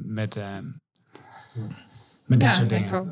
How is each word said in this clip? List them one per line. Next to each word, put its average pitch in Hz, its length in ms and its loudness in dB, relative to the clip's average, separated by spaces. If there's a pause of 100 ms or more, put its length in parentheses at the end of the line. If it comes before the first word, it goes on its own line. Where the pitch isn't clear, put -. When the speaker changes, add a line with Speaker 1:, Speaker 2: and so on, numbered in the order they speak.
Speaker 1:
met, 107 320 -4
ehm, 98 300 -10 (1600)
met 123 140 6
dit - 100 6
Speaker 2:
Ja, - 20 6
Speaker 1:
soort 113 200 2
Speaker 2:
ik 110 60 2
Speaker 1:
dingen. 101 160 0
Speaker 2:
ook. 185 180 -2